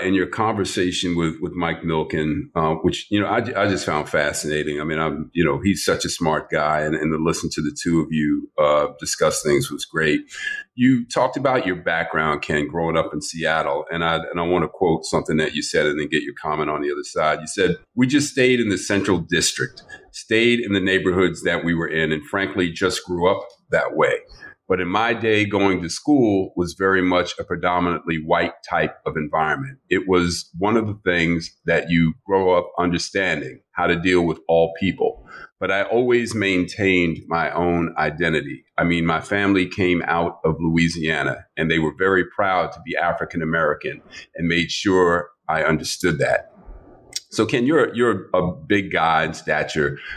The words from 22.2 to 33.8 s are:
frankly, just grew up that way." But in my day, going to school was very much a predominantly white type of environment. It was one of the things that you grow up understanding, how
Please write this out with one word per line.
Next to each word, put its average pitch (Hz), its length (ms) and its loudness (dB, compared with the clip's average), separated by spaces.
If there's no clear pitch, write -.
frankly, 95 480 -2
just 90 340 -2
grew 87 220 0
up 95 200 0
that 71 240 0
way." 76 240 2
But 92 80 2
in 90 80 -2
my 110 260 0
day, 107 300 2
going 98 380 2
to 85 80 -6
school 107 640 2
was 87 200 -2
very 95 260 2
much 90 360 2
a 101 60 -8
predominantly 87 800 -2
white 85 300 2
type 80 320 -2
of 78 120 -4
environment. 78 640 -2
It 95 180 0
was 87 500 0
one 104 200 2
of 110 100 0
the 104 160 -6
things 85 480 0
that 80 240 0
you 82 240 4
grow 95 320 4
up 85 220 -2
understanding, 85 840 -2
how 87 140 0